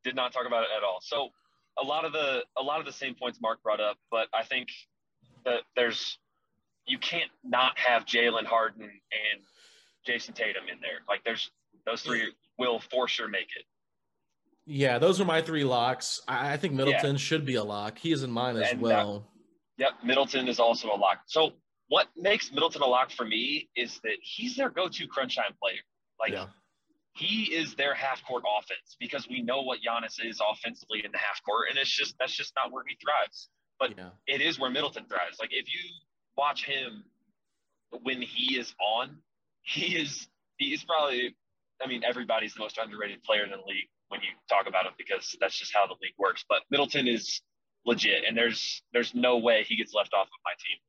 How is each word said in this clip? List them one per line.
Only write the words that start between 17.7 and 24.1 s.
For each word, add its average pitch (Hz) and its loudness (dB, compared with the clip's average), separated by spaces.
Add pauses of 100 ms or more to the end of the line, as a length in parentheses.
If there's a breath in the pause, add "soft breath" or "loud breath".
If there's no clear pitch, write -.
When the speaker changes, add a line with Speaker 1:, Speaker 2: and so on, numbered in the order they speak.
Speaker 2:
He 165 -2
is 139 2
in 123 -4
mine 120 0
as 113 2
Speaker 1:
And 120 -2
that 113 0
Speaker 2:
well. 104 2 (460)
Speaker 1:
Yep, - 2 (120)
Middleton 131 2
is 120 -2
also 117 4
a 104 2
lock. 95 4
So 160 4 (360)
what 170 4
makes 190 2
Middleton 147 0
a 135 4
lock 127 4
for 120 -4
me 123 -2
is 120 -4
that 110 -2